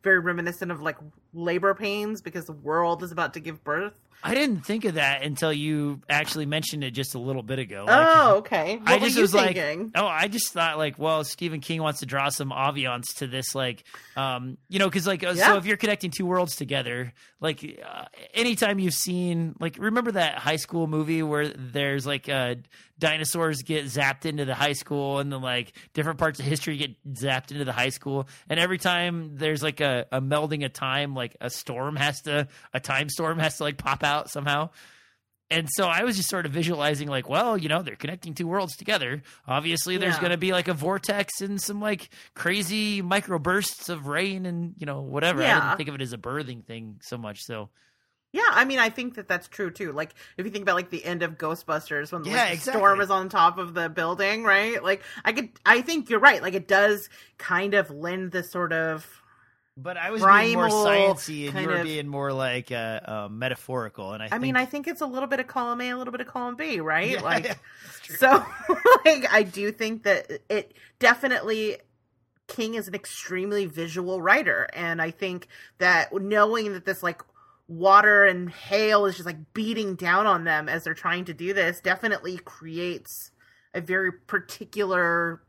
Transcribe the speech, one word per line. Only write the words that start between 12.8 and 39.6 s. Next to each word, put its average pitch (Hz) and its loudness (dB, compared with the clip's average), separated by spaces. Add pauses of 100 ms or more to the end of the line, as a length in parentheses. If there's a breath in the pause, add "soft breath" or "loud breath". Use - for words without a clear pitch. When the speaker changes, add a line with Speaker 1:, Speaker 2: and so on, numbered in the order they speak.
Speaker 2:
to 139 -6
this, 127 -6
like, 127 -4 (320 loud breath)
um, 131 -6 (120)
you 185 -4
know, 196 4
'cause, 180 -2
like, 190 -2
uh, 180 0
Speaker 1:
Yeah. 202 6
Speaker 2:
so 214 8
if 180 -4
you're 208 2
connecting 208 0
two 190 -6
worlds 180 0
together, 123 -6 (280 soft breath)
like, 151 -6
uh, - -14 (260)
anytime 220 2
you've 180 2
seen, 175 -2
like, 165 -6
remember 226 0
that 170 0
high 156 0
school 165 -2
movie 156 0
where 151 0
there's, 139 -4
like, 139 -4
uh, 127 -2 (420 soft breath)
dinosaurs 156 0
get 151 -4
zapped 135 -2
into 147 -2
the 131 -2
high 143 0
school 139 -4
and 139 -4
then, 131 -8
like, 123 -2 (220 loud breath)
different 151 -2
parts 156 0
of 131 -4
history 151 -2
get 139 -6 (180)
zapped 131 -2
into 143 -6
the 127 -4
high 123 0
school, 135 -4 (220 loud breath)
and 160 -2
every 180 0
time 175 -2
there's, 156 -2
like, 151 -2
a, 131 0
a 131 0
melding 147 -2
of 131 -6
time, 139 -4
like, 123 -8
a 123 -6
storm 135 -8
has 143 -2
to, 147 -2 (260 loud breath)
a - -4
time 143 -2
storm 165 -2
has 156 0
to, 156 -4
like, 147 -4
pop 135 -2
out 147 0
somehow. 147 -2 (800 soft breath)
And 160 0
so 196 2
I 175 2
was 240 0
just 190 -2
sort 180 -2
of 139 -6
visualizing, 147 0
like, 135 -4
well, 202 0
you 156 -4
know, 165 0
they're 131 -10
connecting 165 -10
two 170 -4
worlds 180 -4
together. 143 -2 (240 loud breath)
Obviously, 165 -2